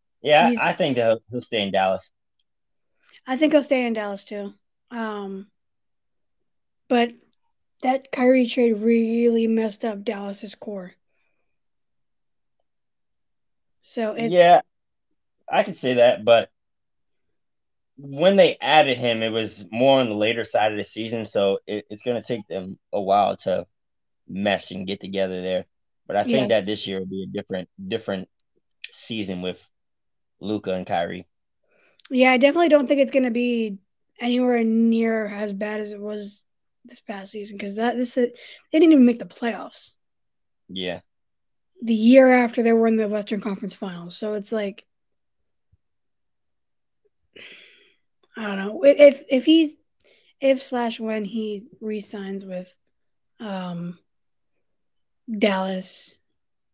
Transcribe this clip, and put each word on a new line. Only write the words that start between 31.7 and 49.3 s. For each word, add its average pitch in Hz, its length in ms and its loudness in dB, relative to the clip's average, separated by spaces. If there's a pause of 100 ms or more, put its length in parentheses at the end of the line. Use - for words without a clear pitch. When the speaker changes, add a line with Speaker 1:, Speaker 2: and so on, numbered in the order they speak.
Speaker 2:
Yeah, 254 220 4
I 254 60 2
definitely 294 300 4
don't 285 180 4
think 277 140 2
it's 254 100 0
gonna 262 200 0
be 226 480 -4 (400)
anywhere 240 460 0
near 226 640 2
as 202 260 -8
bad 208 280 -6
as 208 120 -10
it 202 80 -16
was 208 420 -12 (420)
this 247 160 -20
past 196 320 -14
season, 208 260 -14
'cause 202 180 -10
that, 233 200 -2
this, 247 180 -4
they 247 180 0 (400)
didn't 320 200 6
even 262 140 8
make 240 120 4
the - 60 -14
playoffs. - 680 -10 (760)
Speaker 1:
Yeah. 90 320 -8 (800)
Speaker 2:
The 226 140 -2
year 254 360 8
after 247 320 2
they 226 100 2
were 226 160 4
in 220 80 2
the 214 120 0
Western 208 320 -6
Conference 196 340 -8
Finals, 175 420 -12
so 214 180 -8
it's 202 180 -10
like, 208 320 -6 (3500)
I 226 100 -10
don't 196 120 -6
know. 208 260 -4
I-, 277 40 6
if, 285 420 6